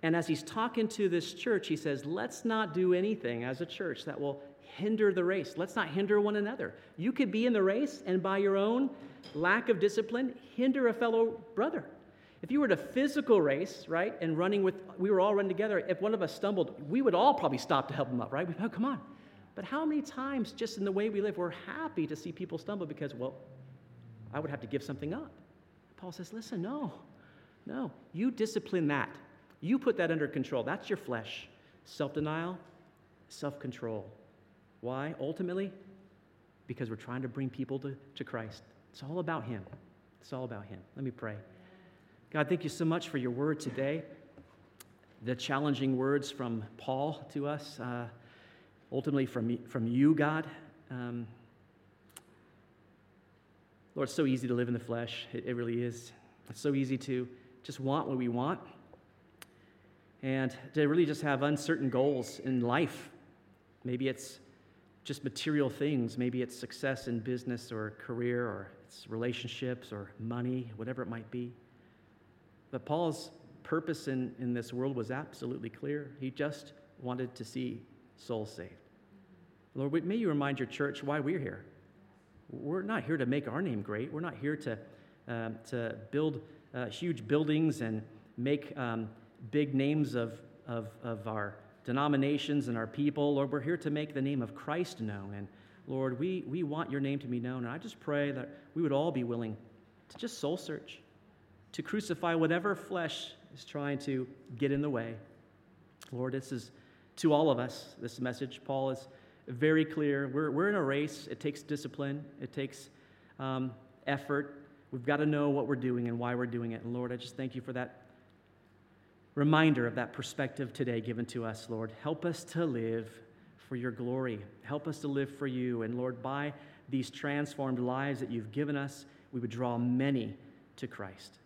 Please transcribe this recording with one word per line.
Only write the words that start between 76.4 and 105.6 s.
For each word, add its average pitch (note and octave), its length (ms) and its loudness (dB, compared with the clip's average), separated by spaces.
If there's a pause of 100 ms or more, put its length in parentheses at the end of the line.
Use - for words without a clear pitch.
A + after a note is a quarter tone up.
wanted B2 340 -4
to A2+ 100 -10
see A2+ 360 -6 (360)
souls G#2+ 360 -4
saved. F2 200 -12 (1000)
Lord, C#3 180 -2
we, D#3+ 100 2
may F#3+ 160 0
you A3+ 100 2
remind C#3+ 320 2
your B2+ 80 0
church C#3+ 340 -2
why C#3+ 180 0
we're D3+ 200 0
here. G2 260 -6 (840)
We're E3+ 300 -4
not G3+ 240 -2
here D#3 120 2
to C3 80 2
make C#3+ 220 0
our C3 140 -2
name B2+ 200 0
great. G#2+ 300 -4
We're D3+ 80 -6
not E3+ 160 -6
here D3 220 -2
to, A#2+ 200 -4 (520)
um, A2+ 260 -4 (120)
to A#2 280 -4 (160)
build, D3 300 0 (340)
uh, B2 120 -4
huge A#2+ 380 -4
buildings D3+ 560 4
and A2 220 -2 (340)
make, C#3+ 400 0
um, A2+ 320 -2 (420)
big C#3+ 220 2
names C#3+ 420 4
of, A#2 260 -2 (260)
of, A#2 220 -4 (120)
of A2 240 -6
our G#2+ 300 -4 (300)
denominations C#3+ 840 2
and A#2 100 0
our A2+ 80 0
people. C#3+ 500 2
Lord, C#3 160 2
we're D3 100 0
here E3 160 0
to D#3+ 120 -2
make D3+ 240 -2
the C#3 80 0
name C#3 200 2
of A2+ 120 -4
Christ F3 460 -4
known. G2+ 340 -6
And G2+ 140 -8 (400)
Lord, C3 320 -2
we, F3+ 260 -2
we D3+ 160 -4
want D3+ 300 -2
your C#3 80 0
name C#3 200 0
to B2+ 80 -10
be A#2+ 120 -2
known. B2 240 -4
And A#2+ 100 -4
I D3+ 40 -6
just G#3 240 -12
pray C#3+ 300 0
that B2+ 180 -6 (260)
we D#3+ 60 0
would D3+ 100 4
all D3 200 4
be C3+ 120 0
willing A#2 320 -2 (540)
to - 80 -20
just - 220 -8
soul D#3 180 0
search, - 420 -10 (720)
to - 100 -8
crucify F3+ 540 0
whatever E3+ 400 4
flesh - 560 -4 (240)
is C3 80 -18
trying C#3+ 360 -2
to C3 280 -2 (300)
get C#3 160 4
in C#3+ 80 2
the D3 80 2
way. A2+ 260 -2 (960)